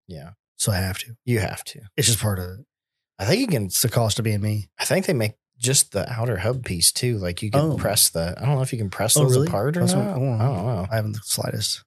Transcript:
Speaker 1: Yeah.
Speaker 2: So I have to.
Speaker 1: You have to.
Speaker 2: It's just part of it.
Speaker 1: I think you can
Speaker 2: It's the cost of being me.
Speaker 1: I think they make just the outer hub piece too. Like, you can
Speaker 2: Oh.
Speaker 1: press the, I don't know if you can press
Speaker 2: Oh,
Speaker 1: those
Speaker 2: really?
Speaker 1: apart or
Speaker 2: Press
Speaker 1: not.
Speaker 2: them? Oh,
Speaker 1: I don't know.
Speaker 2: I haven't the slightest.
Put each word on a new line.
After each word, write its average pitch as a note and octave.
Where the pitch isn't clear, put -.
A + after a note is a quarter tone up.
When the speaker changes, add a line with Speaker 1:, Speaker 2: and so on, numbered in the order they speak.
Speaker 1:
Yeah. D#2
Speaker 2:
So -
I F#2
have F#2+
to. A#2
Speaker 1:
You A#2+
have -
to. -
Speaker 2:
It's C3+
just A2+
part G2+
of F2+
it. -
Speaker 1:
I F#2+
think E3+
you C4+
can B2+
Speaker 2:
It's -
the B2
cost A2+
of A2
being G#2
me. G#2+
Speaker 1:
I -
think F#3+
they F#3
make A2
just B2+
the G2
outer A#2
hub A#2+
piece E2+
too. B2
Like, F2+
you G#2+
can C3+
Speaker 2:
Oh. D#3
Speaker 1:
press A2
the, E2+
I -
don't C#3+
know C3
if C3
you B2+
can G#2
press G#2
Speaker 2:
Oh, D3+
Speaker 1:
those B2+
Speaker 2:
really? C#3+
Speaker 1:
apart C#3+
or F3
Speaker 2:
Press F3+
Speaker 1:
not. F#3
Speaker 2:
them? B2+
Oh, C3+
Speaker 1:
I A2
don't G#2+
know. G2
Speaker 2:
I A2+
haven't G#2+
the G#2+
slightest. -